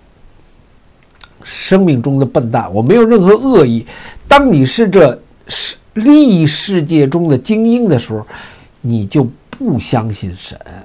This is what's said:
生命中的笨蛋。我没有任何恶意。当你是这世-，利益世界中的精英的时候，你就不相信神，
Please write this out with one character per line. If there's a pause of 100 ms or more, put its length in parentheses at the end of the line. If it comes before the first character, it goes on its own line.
(1400)
生
命
中
的
笨
蛋。
我
没
有
任
何
恶
意。 (400)
当
你
是
这 (260)
世-， (160)
利
益
世
界
中
的
精
英
的
时
候， (540)
你
就 (220)
不
相
信
神， (260)